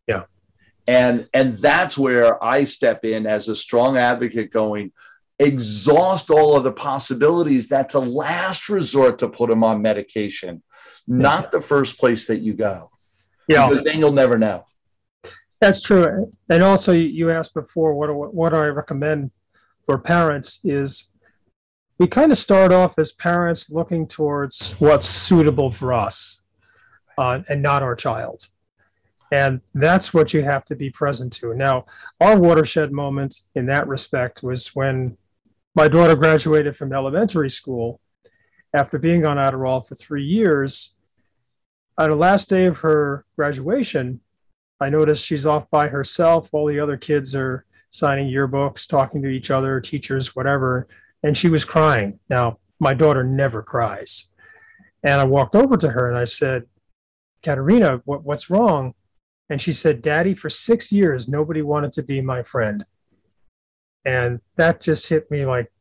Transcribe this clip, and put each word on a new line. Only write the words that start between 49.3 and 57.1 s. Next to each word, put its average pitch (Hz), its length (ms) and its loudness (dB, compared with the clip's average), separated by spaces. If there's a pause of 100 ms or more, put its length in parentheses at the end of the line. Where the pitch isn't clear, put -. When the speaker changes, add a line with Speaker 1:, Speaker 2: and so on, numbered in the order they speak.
Speaker 1:
other, 135 300 -2
teachers, 135 560 -8
whatever. 131 520 -2 (360)
And 147 140 0
she 175 100 2
was 160 160 2
crying. 127 560 0 (100)
Now, 123 300 -2 (200)
my 135 140 0
daughter 135 300 2
never 127 400 -2
cries. 107 640 -6 (760)
And 139 200 2
I - 20 2
walked 135 320 2
over 254 220 4
to 151 140 0
her 123 180 -2
and 120 80 -2
I 120 80 -2
said, 131 400 -2 (760)